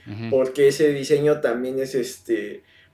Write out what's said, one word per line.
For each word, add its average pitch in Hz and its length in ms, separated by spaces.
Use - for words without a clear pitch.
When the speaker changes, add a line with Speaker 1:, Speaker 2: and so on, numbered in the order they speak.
Speaker 1:
Ujú. 110 240
Speaker 2:
porque 131 380
ese 147 260
diseño 143 460
también 127 400
es, 131 140
este, 113 680